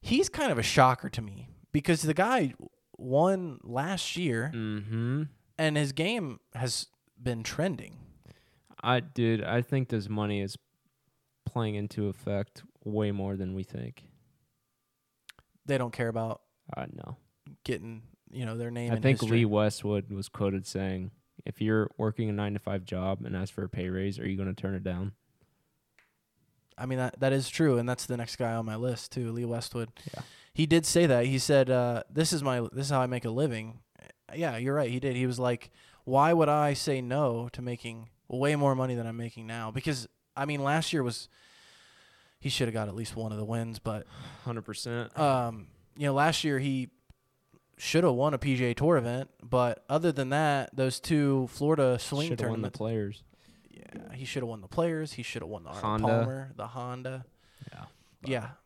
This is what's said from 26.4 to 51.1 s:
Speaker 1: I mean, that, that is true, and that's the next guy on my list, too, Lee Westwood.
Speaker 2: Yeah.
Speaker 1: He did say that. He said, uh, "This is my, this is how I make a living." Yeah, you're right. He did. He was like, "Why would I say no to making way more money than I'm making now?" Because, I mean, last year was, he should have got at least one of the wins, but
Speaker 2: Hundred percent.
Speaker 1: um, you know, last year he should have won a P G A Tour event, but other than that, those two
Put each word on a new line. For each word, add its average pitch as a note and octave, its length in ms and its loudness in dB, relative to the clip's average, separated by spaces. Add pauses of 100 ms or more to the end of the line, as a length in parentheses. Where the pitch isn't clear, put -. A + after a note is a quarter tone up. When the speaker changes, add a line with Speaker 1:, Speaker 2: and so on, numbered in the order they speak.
Speaker 1:
I B2+ 80 -6
mean, C3 120 -2
that, B2+ 220 -2
that C3+ 120 4
is C3+ 180 2
true, D3 280 4
and A#2+ 100 0
that's B2 180 -4
the B2 100 -4
next A#2+ 200 -6
guy A#2 180 0
on A2+ 100 -2
my A2 120 -4
list, A#2+ 360 -4
too, A#2+ 180 -4
Lee A#2+ 140 -4
Westwood. A#2 460 -6 (240)
Speaker 2:
Yeah. C3 80 -10 (320)
Speaker 1:
He D#3 120 4
did D#3+ 200 6
say E3+ 200 6
that. B2 200 6
He C3+ 120 2
said, C3+ 320 6
uh, B2 400 2
"This D#3 220 2
is D3+ 100 0
my, B2+ 180 2 (120)
this C3+ 140 -4
is C#3 40 -2
how C#3 100 4
I C3 60 2
make B2+ 180 -4
a A#2 60 -2
living." A#2 500 -2 (540)
Yeah, D3+ 220 -2
you're C3 180 -2
right. C#3 160 2
He B2 80 -2
did. C3 160 -2
He B2+ 120 2
was B2 120 0
like, B2 320 0 (340)
"Why C#3 280 6
would D#3+ 160 6
I D3 240 4
say C3+ 280 0
no A#2+ 520 0
to B2 100 -10
making A#2 460 -8 (200)
way C#3 280 2
more C#3+ 180 4
money C3 200 0
than A#2 120 -4
I'm A2+ 120 -6
making A#2 280 -10
now?" A2+ 240 -8
Because, B2+ 380 -4 (280)
I C#3 100 -2
mean, D3 180 -2
last D3+ 280 2
year D#3 100 2
was, A#2+ 260 -4 (1120)
he C#3+ 80 -4
should C3 200 0
have A2 60 -4
got G#2+ 140 -2
at F#2 60 -8
least A2 220 -8
one A2+ 160 -6
of G#2 60 -6
the G#2+ 60 -4
wins, A2+ 340 -4
but G#2+ 280 -8 (380)
Speaker 2:
Hundred A2+ 180 -6
percent. A#2 560 -8
Speaker 1:
um, B2 500 0 (280)
you C#3+ 100 -2
know, C#3 80 2
last D3+ 280 2
year C#3+ 160 0
he C3+ 300 -2 (880)
should E3 260 2
have C#3+ 100 6
won C#3 200 2
a B2+ 40 -2
P C3+ 180 2
G B2+ 80 2
A A#2+ 100 2
Tour D#3+ 220 4
event, B2 340 -2 (120)
but B2 460 0
other D#3+ 240 4
than C3 180 -2
that, C#3+ 440 2
those C3 260 0
two C#3 480 4